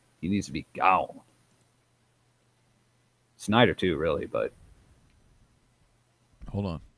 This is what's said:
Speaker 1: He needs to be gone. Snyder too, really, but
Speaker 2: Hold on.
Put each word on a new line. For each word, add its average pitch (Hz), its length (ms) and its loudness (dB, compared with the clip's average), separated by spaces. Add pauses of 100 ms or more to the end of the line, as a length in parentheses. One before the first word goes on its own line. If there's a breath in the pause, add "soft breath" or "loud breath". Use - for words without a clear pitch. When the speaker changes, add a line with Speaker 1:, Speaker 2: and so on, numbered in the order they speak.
(200)
Speaker 1:
He 82 80 -4
needs 98 180 -2
to - 60 -14
be - 220 -8
gone. - 460 2 (2250)
Snyder 110 380 4
too, 87 220 0
really, 78 300 -2
but 58 260 -4 (2000)
Speaker 2:
Hold 101 140 -4
on. 82 160 -6 (180)